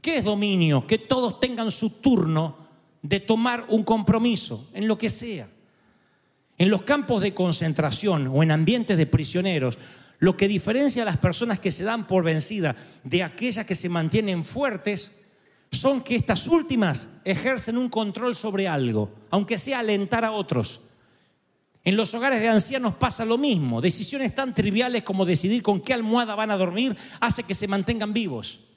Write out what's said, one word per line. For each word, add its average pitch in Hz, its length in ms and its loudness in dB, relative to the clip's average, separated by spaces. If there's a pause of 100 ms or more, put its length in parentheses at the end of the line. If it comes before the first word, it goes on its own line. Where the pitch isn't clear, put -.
¿Qué 320 160 -2
es 202 80 -2
dominio? 190 600 2
Que 220 120 2
todos 247 420 -2
tengan 226 320 -2
su - 180 -4 (120)
turno 160 680 2 (340)
de 196 200 -2
tomar 226 480 0
un 214 140 2
compromiso, 220 880 0
en 208 140 -4
lo 220 100 0
que 220 120 -4
sea. 190 400 -10 (1080)
En 185 120 4
los 196 120 2
campos 254 400 2
de 196 120 0
concentración 160 920 0
o 135 160 4
en 160 80 4
ambientes 185 460 2
de 160 80 4
prisioneros, 165 720 0 (420)
lo 185 160 6
que 196 140 2
diferencia 240 540 0
a - 20 0
las 175 120 0
personas 208 420 0
que 185 120 -2
se - 140 -4
dan 226 200 -2
por 185 200 2
vencida 160 500 0 (300)
de 170 180 0
aquellas 214 420 -4
que 185 100 -4
se - 120 -6
mantienen 175 560 0
fuertes 208 720 -4 (580)
son 254 300 0
que - 160 -2
estas - 300 0
últimas 254 600 2 (160)
ejercen 226 540 -2
un 254 100 0
control 220 480 -2
sobre 196 320 -2
algo, 117 460 0 (160)
aunque 202 280 0
sea 262 220 -4
alentar 214 460 0
a 220 60 -2
otros. 190 500 -4 (1040)
En 190 100 2
los 214 180 0
hogares 233 280 0
de 226 80 2
ancianos 226 460 2
pasa 233 280 -2
lo 226 140 2
mismo. 160 420 0
Decisiones 202 560 -2
tan 262 180 -4
triviales 226 500 0
como 190 220 0
decidir 185 380 0
con 202 160 2
qué - 140 -2
almohada 226 420 0
van 220 160 -2
a 202 60 0
dormir 196 400 0 (240)
hace 233 220 0
que 185 120 -6
se 208 140 -6
mantengan 208 420 -2
vivos. 180 480 -4 (180)